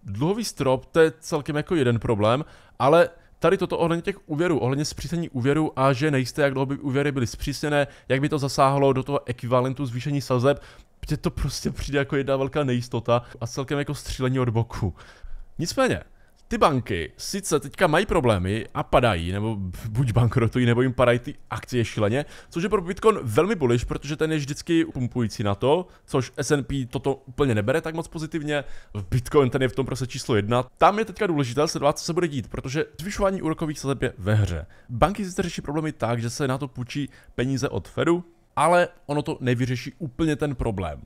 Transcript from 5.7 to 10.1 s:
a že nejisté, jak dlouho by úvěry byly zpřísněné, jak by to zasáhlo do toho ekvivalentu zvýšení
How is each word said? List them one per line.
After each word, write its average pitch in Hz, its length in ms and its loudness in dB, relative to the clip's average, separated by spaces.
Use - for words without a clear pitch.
a 135 140 4
že 139 180 0
nejisté, 131 320 0
jak 139 100 4
dlouho 135 140 -2
by 135 120 -4
úvěry 143 340 0
byly 131 140 0
zpřísněné, 147 600 0
jak 135 120 2
by 143 80 2
to 151 100 0
zasáhlo 139 540 4
do 127 100 2
toho 143 260 -2
ekvivalentu 127 580 0
zvýšení 127 340 -4